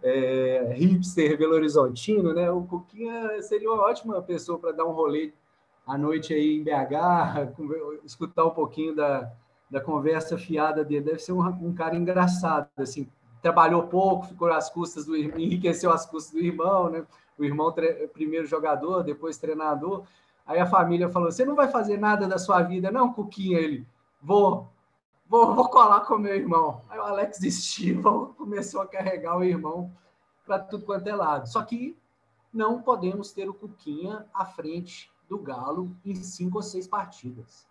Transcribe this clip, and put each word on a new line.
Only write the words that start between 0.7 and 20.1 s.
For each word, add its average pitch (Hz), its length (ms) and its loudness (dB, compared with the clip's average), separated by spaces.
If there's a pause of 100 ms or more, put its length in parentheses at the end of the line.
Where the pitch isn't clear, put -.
hipster 165 640 4
belo-horizontino, 156 920 4
né? 175 200 2
O 180 140 -2
Cuquinha 214 760 -8
seria 208 300 -2
uma 220 100 0
ótima 214 400 0
pessoa 170 380 -6
pra 170 120 -4
dar 160 140 -4
um 165 60 -2
rolê 156 420 -2 (540)
à 139 100 -4
noite 156 380 -2
aí 151 240 2
em 151 40 -6
B 156 80 -2
H, 147 800 0
<laughs> - 40 -18
conver-, 151 460 -8
escutar 160 420 -6
um 165 60 0
pouquinho 156 440 -4
da, 139 360 -2 (400)
da 135 100 -6
conversa 160 560 -2
fiada 156 480 -2
dele. 143 200 -2
Deve 160 140 -2
ser - 120 -10
um, 180 100 0
um 175 320 -2
cara 160 220 -4
engraçado, 180 800 2
assim, 135 320 -6 (320)
trabalhou 165 420 4
pouco, 185 420 2
ficou 170 260 0
às 156 180 0
custas 165 360 -8
do 160 100 -4
irmão, 156 240 -4
enriqueceu 170 540 0
às 160 120 0
custas 156 280 -12
do 170 120 0
irmão, 175 440 2
né? 160 160 -6 (320)
O 147 80 -2
irmão 151 260 0
tre-, 160 360 -2
primeiro 156 380 -4
jogador, 151 580 -2
depois 147 340 -8
treinador. 156 680 -4 (420)